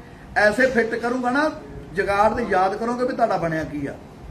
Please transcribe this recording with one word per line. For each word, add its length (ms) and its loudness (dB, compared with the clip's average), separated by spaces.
ਐਸੇ 300 4
ਫਿੱਟ 280 2
ਕਰੂੰਗਾ 360 -2
ਨਾ, 200 2
ਜਗਾੜ 400 2
ਤੇ 160 -2
ਯਾਦ 260 2
ਕਰੋਗੇ 280 -2
ਵੀ 100 -2
ਤੁਹਾਡਾ 220 2
ਬਣਿਆ 280 -2
ਕੀ 220 -6
ਆ। 80 -6